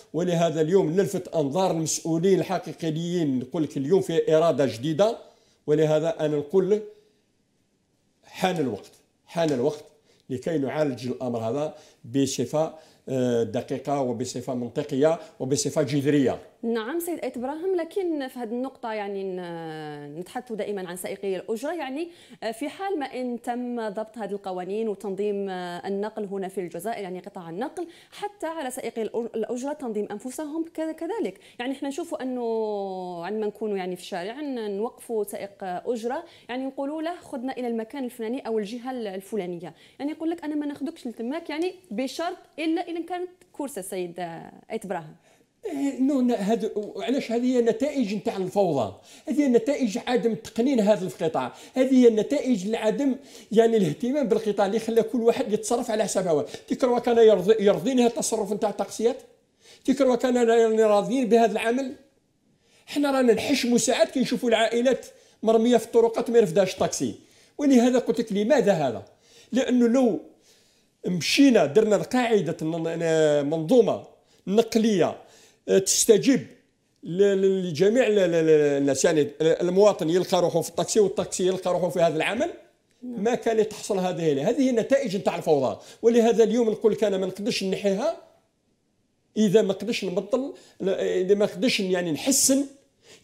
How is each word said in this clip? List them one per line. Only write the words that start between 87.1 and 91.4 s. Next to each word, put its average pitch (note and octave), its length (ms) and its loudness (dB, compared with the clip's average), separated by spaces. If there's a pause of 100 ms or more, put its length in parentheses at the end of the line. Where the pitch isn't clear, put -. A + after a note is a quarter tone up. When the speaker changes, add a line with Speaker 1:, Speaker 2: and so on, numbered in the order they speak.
Speaker 1:
ما F#3+ 100 -2
نقدرش G3+ 380 -4
نحيها G3 520 -2 (1200)
إذا G#3+ 260 6
ما F#3+ 60 0
نقدرش G3+ 360 -4
نبطل، G3+ 480 -2 (480)
إذا F#3 340 0
ما G#3 100 2